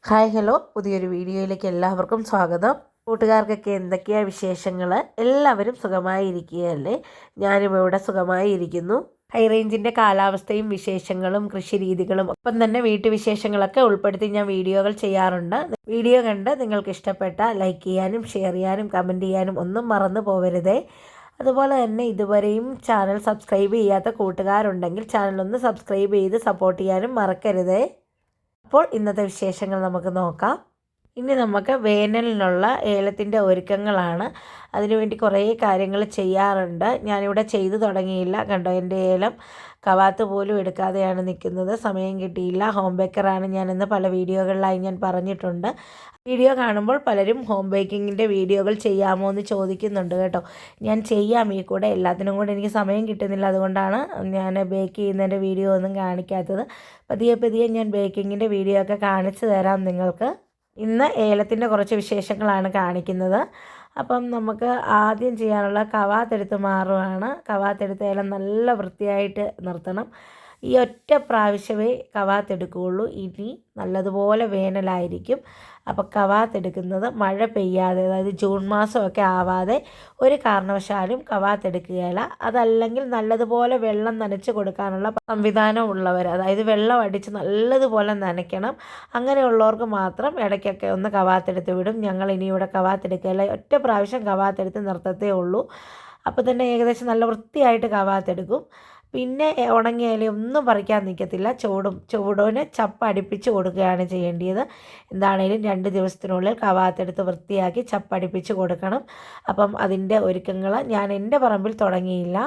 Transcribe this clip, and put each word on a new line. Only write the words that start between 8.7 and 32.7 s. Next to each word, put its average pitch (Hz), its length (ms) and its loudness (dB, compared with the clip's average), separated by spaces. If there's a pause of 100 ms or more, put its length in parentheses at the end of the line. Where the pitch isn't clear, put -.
ഹൈ 226 180 2
റേഞ്ചിൻ്റെ 220 440 0
കാലാവസ്ഥയും 202 760 2
വിശേഷങ്ങളും 190 800 -2
കൃഷി 196 300 -4
രീതികളും 190 520 0
ഒപ്പം - 280 -4
തന്നെ 226 240 2
വീട്ടുവിശേഷങ്ങളൊക്കെ 214 1000 2
ഉൾപ്പെടുത്തി 202 480 2
ഞാൻ 202 180 0
വീഡിയോകൾ 196 500 2
ചെയ്യാറുണ്ട്. 185 600 0 (300)
വീഡിയോ 233 340 4
കണ്ട് 214 380 -2
നിങ്ങൾക്ക് 208 320 -2
ഇഷ്ടപ്പെട്ട 190 480 -6 (140)
ലൈക്ക് 190 300 -2
ചെയ്യാനും 190 440 -2
ഷെയർ 190 260 -2
ചെയ്യാനും 190 360 -2
കമന്റ് 185 360 -2
ചെയ്യാനും 190 340 -2
ഒന്നും 202 280 -4
മറന്നു 202 360 0
പോവരുതേ. 185 540 2 (600)
അതുപോലെ 269 400 2
തന്നെ 226 280 0
ഇതുവരെയും 208 600 0 (140)
ചാനൽ 202 380 2
സബ്സ്ക്രൈബ് 208 560 0
ചെയ്യാത്ത 202 360 2
കൂട്ടുകാരുണ്ടെങ്കിൽ 196 960 0
ചാനൽ 196 340 0
ഒന്ന് 208 180 -2
സബ്സ്ക്രൈബ് 202 540 0
ചെയ്ത് 196 260 2
സപ്പോർട്ട് 190 420 0
ചെയ്യാനും 190 340 0
മറക്കരുതേ. 190 680 2 (800)
അപ്പോൾ 302 320 4
ഇന്നത്തെ 208 300 0
വിശേഷങ്ങൾ 190 580 -4
നമുക്ക് 180 320 -2
നോക്കാം. 185 440 -2 (600)
ഇനി 262 180 -2
നമുക്ക് 214 440 0
വേനലിനുള്ള 208 840 2 (200)